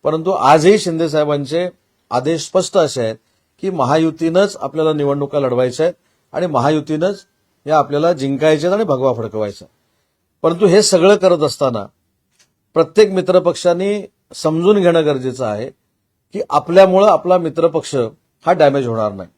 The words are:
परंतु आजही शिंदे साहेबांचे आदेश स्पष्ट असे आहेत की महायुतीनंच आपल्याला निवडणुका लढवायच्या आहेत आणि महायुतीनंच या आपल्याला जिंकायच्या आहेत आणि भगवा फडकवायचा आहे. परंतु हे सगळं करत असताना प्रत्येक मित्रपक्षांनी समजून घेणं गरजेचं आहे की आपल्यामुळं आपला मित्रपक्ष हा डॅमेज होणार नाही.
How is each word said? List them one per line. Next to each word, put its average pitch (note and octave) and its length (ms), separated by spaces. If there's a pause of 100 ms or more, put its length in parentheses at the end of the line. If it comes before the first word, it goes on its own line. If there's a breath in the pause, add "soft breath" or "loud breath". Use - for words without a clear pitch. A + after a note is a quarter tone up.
परंतु D#3+ 280
आजही D#3+ 480
शिंदे E3 300
साहेबांचे D3 600 (420)
आदेश D3 340
स्पष्ट F#3 320
असे D3+ 240
आहेत A2+ 160 (440)
की F#3 100
महायुतीनंच D#3+ 880
आपल्याला D#3 320
निवडणुका C#3+ 480
लढवायच्या B2+ 460
आहेत F3 80 (380)
आणि F3 140
महायुतीनंच D3+ 800 (400)
या D3+ 120
आपल्याला D3 340
जिंकायच्या D3 580
आहेत G#3 100
आणि G#3 80
भगवा C3 240
फडकवायचा G#2+ 520
आहे. - 120 (680)
परंतु E3+ 240
हे F#3+ 160
सगळं F#3+ 340
करत F3+ 220
असताना C3 480 (880)
प्रत्येक F#3+ 360
मित्रपक्षांनी F3+ 920 (320)
समजून F3 460
घेणं E3+ 240
गरजेचं C3 400
आहे A2 260 (640)
की G3+ 80 (100)
आपल्यामुळं F#3 560
आपला F3+ 320
मित्रपक्ष D#3+ 560 (520)
हा E3 60
डॅमेज C#3 340
होणार A2 260
नाही. F#2+ 260